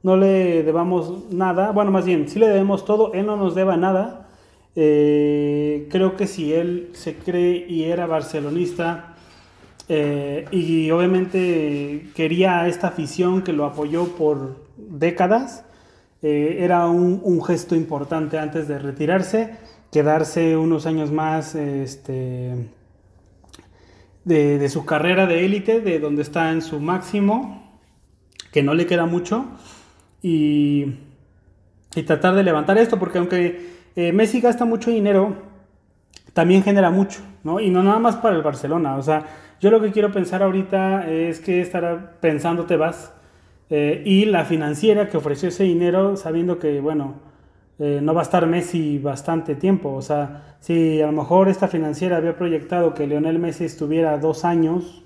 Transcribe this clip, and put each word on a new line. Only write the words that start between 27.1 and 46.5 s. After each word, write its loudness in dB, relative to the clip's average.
que 4
no 0
le 2
queda 0
mucho, -2
y, 2
y -4
tratar 2
de 4
levantar 2
esto, 4
porque -2
aunque, -2
eh, 0
Messi 2
gasta 2
mucho 0
dinero, 2
también 4
genera 4
mucho, 0
¿no? -4
Y 0
no 4
nada 4
más 2
para 2
el 0
Barcelona, -2
o -4
sea, 0
yo 4
lo 6
que 0
quiero 2
pensar -2
ahorita 0
es -2
qué 0
estará -6
pensando 0
Tebas, -2
eh, 0
y 6
la 2
financiera 0
que -4
ofreció -2
ese -2
dinero, 2
sabiendo -4